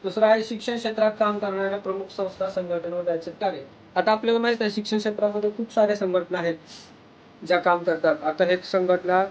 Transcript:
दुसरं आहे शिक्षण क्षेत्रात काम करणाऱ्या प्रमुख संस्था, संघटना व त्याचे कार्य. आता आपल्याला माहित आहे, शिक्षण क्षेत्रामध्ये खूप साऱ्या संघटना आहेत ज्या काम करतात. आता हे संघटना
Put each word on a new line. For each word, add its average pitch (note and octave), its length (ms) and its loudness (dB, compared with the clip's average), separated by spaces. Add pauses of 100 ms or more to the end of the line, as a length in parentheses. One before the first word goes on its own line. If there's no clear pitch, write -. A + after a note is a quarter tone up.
दुसरं G#3+ 240 2
आहे A3 160 6
शिक्षण A#3 340 -6
क्षेत्रात G#3+ 420 0
काम G#3 180 2
करणाऱ्या G3 420 -2
प्रमुख F#3+ 260 -6 (120)
संस्था, F#3+ 320 -4
संघटना F3 460 -4
व F3 100 -4
त्याचे E3 260 -4
कार्य. F3 280 -4 (360)
आता G#3 160 2
आपल्याला A3+ 280 2
माहित A#3 200 0
आहे, G#3+ 120 0
शिक्षण G#3+ 260 -2
क्षेत्रामध्ये G#3 600 0
खूप A3+ 160 -8
साऱ्या G#3 220 4
संघटना F#3 420 -2
आहेत E3+ 180 -2 (920)
ज्या F3 120 4
काम F3 240 2
करतात. D#3+ 400 2
आता D#3 200 0
हे F3+ 140 4
संघटना F3+ 720 2